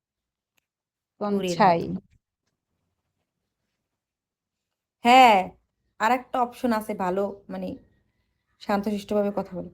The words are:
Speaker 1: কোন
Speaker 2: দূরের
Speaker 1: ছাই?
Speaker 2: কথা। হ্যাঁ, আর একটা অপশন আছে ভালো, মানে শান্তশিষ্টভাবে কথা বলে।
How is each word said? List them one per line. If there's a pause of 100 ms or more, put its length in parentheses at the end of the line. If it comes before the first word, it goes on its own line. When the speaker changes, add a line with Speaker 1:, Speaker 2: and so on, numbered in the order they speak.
(1200)
Speaker 1:
কোন
Speaker 2:
দূরের
Speaker 1:
ছাই?
Speaker 2:
কথা। (3000)
হ্যাঁ, (600)
আর
একটা
অপশন
আছে
ভালো, (260)
মানে (920)
শান্তশিষ্টভাবে
কথা
বলে।